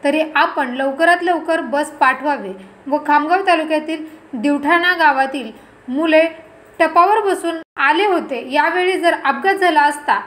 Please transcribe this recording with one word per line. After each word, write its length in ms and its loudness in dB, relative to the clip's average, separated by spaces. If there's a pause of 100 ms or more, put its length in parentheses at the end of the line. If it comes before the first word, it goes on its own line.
तरी 180 2 (140)
आपण 400 0
लवकरात 480 0
लवकर 400 -2
बस 280 -4
पाठवावे 600 -2 (360)
व 100 -2 (100)
खामगाव 400 2
तालुक्यातील 580 -2 (280)
दिवठाणा 640 0
गावातील 540 0 (380)
मुले 340 2 (580)
टपावर 420 4
बसून 340 -2 (240)
आले 260 2
होते. 360 -2 (100)
यावेळी 480 0
जर 140 2 (120)
अपघात 300 0
झाला 260 2
असता 460 0